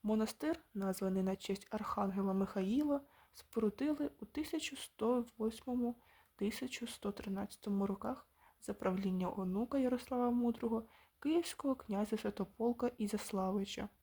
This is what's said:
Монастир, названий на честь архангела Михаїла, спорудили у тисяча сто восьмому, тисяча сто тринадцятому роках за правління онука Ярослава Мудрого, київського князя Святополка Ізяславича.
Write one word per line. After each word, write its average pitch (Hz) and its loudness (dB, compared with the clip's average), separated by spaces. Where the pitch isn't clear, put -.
Монастир, 220 2
названий 190 0
на 190 2
честь - -4
архангела 196 0
Михаїла, 208 2
спорудили 277 0
у 214 -8
тисяча 302 -4
сто 240 0
восьмому, 240 -2
тисяча 233 -2
сто - -6
тринадцятому 196 -2
роках 202 -4
за 202 -6
правління 185 0
онука 202 0
Ярослава 247 2
Мудрого, 233 2
київського 302 2
князя 214 -2
Святополка 226 0
Ізяславича. 202 -2